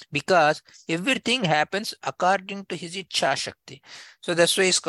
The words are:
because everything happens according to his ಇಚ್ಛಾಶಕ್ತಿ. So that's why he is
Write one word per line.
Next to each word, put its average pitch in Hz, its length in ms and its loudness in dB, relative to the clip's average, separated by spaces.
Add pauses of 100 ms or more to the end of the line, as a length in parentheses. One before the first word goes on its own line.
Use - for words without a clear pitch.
(140)
because 151 440 4 (320)
everything 233 560 -2
happens 156 480 0 (180)
according 190 540 -2
to 185 100 -10
his 170 220 -10
ಇಚ್ಛಾಶಕ್ತಿ. - 840 -4 (400)
So 180 120 -4
that's 170 240 4
why 190 80 4
he 180 100 4
is - 140 0